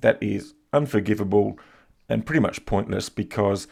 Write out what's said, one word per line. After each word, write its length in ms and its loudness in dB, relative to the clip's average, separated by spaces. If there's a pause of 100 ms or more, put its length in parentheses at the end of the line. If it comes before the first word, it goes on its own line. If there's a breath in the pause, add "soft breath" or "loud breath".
that 220 4
is 320 -6 (180)
unforgivable 880 2 (500 loud breath)
and 160 -2
pretty 160 0
much 240 -2
pointless, 460 -2
because 600 -2